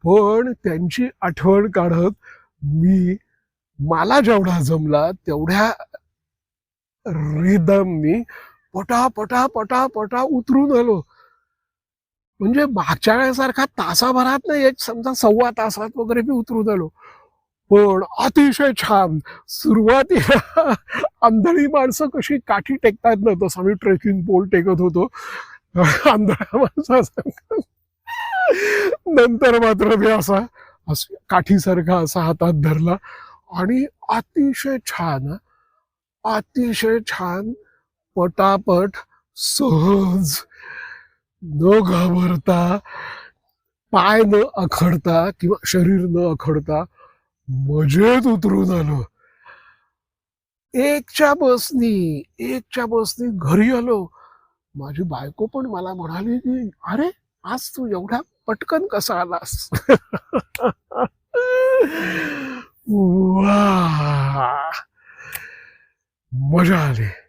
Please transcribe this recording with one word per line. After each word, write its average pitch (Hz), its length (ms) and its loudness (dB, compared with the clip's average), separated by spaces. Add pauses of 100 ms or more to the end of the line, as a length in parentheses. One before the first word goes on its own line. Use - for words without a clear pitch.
पण 214 480 2
त्यांची 180 560 -4 (120)
आठवण 190 500 2
काढत 175 420 0 (520)
मी 180 520 2 (600)
मला 165 420 2
जेवढा 196 400 2
जमला 151 500 0
तेवढ्या 185 640 -2 (1300)
रिदमनी 175 1160 2 (520)
पटा, 240 340 0
पटा, 247 380 -2
पटा, 254 400 -2
पटा 240 360 -4
उतरून 269 560 2
आलो. 220 240 2 (1400)
म्हणजे 247 240 2
मागच्या 220 520 0
वेळेसारखा 262 480 0
तासाभरात 254 840 -2
नाही, 294 180 0
एक 262 140 4
समजा 233 360 -6
सव्वा 233 360 4
तासात 220 460 -6
वगैरे 233 240 -2
मी 233 100 -2
उतरून 226 380 -2
आलो. 185 200 0 (840)
पण 202 340 6 (140)
अतिशय 277 580 4
छान. 180 420 2 (300)
सुरुवातीला 262 1300 2 (220)
<laughs> - 260 -4
आंधळी 233 440 4
माणसं 277 420 0
कशी 269 380 -4
काठी 214 300 -2
टेकतात 226 420 2
ना, 196 280 0
तसा 180 160 -4
मी 196 120 2
ट्रेकिंग 190 480 0
पोल 190 260 2
टेकत 180 200 2
होतो 175 400 2 (680)
<laughs> 170 360 4
आंधळ्या 214 480 0
माणसासारखा. 269 1000 -2 (1500)
नंतर 240 520 2
मात्र 220 380 2
मी 202 100 2
असा, 208 400 0 (420)
असा - 260 -6 (140)
काठीसारखा 180 680 0
असा 170 240 -4
हातात 165 320 -2
धरला 156 440 0 (560)
आणि 220 340 -2 (220)
अतिशय 269 680 -2 (100)
छान, 147 500 -6 (880)
अतिशय 220 840 -2
छान, 190 460 -6 (640)
पटापट, 190 760 0 (440)
सहज, 185 1120 0 (1000)
न 170 360 2
घाबरता, 180 960 0 (1120)
पाय 208 300 4
न 208 200 4 (140)
आखडता 175 760 0 (100)
किंवा 180 240 0
शरीर 180 220 2
न 175 440 2
आखडता 151 540 -2 (640)
मजेत 151 800 2
उतरून 196 440 2
आलो. 147 320 -2 (1700)
एकच्या 285 600 2
बसनी, 233 880 0 (160)
एकच्या 247 480 -6
बसनी 233 460 -2
घरी 185 380 2
आलो. 233 360 -2 (680)
माझी 143 280 -10
बायको 151 440 -8
पण 262 200 -8
मला 185 280 -8
म्हणाली 185 440 -6
की, 254 320 -6 (180)
"अरे, 277 220 -2 (340)
आज 254 260 -10
तू 254 160 -10
एवढा 202 340 -6 (260)
पटकन 320 400 -4
कसा 202 340 -4
आलास?" - 520 -8
<laughs> 311 3000 -4 (160)
वाह, 175 1800 0 (1600)
मजा 165 460 0
आली. 120 300 -2 (200)